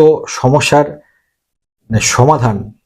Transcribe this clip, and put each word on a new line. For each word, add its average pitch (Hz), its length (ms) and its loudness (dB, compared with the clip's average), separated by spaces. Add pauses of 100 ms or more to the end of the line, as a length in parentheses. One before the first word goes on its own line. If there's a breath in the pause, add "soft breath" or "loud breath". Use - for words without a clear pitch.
(280)
সমস্যার, 147 580 0 (1040 soft breath)
মানে, 110 120 -2
সমাধান 123 560 0 (280)